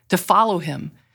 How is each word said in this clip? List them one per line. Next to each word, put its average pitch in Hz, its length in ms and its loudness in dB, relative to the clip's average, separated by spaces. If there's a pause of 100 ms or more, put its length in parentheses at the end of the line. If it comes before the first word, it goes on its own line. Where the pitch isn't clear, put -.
to 185 80 2
follow 202 420 2
him. 151 320 -8 (240)